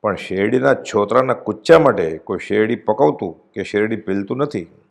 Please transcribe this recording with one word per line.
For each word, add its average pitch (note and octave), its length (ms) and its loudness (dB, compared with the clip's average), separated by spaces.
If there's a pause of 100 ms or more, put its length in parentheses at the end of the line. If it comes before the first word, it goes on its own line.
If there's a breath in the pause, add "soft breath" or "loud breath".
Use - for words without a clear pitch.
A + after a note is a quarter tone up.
પણ G2+ 120 0
શેરડીના A#2+ 680 0
છોતરાના A2+ 640 0
કુચ્ચા D#3+ 320 6
માટે G#2+ 260 2 (120)
કોઈ F2 300 -8
શેરડી A2 380 0
પકવતું G#2+ 480 0 (180)
કે G2+ 120 -10
શેરડી G#2 420 -2
પીલતું G2 320 -4
નથી A#2+ 300 -6 (240)